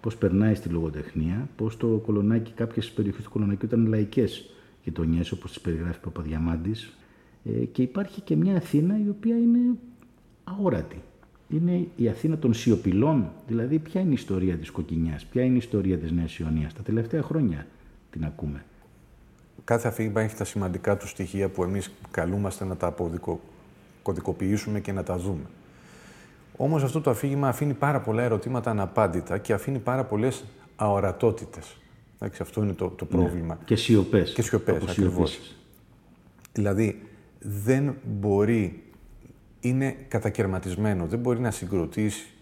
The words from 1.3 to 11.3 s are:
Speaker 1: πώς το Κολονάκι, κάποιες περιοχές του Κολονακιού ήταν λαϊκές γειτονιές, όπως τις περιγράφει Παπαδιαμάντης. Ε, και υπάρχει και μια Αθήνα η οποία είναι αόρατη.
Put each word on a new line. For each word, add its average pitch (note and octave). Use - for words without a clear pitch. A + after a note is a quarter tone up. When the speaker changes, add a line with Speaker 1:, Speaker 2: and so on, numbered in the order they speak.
Speaker 1:
πώς A2
το A#2+
Κολονάκι, A2
κάποιες A2+
περιοχές G2+
του -
Κολονακιού G2+
ήταν A2+
λαϊκές A2
γειτονιές, E2
όπως F#2+
τις -
περιγράφει E2+
Παπαδιαμάντης. E2
Ε, A2+
και -
υπάρχει G3
και D#3+
μια F#3
Αθήνα F3
η G3+
οποία A3+
είναι A#3
αόρατη. F3+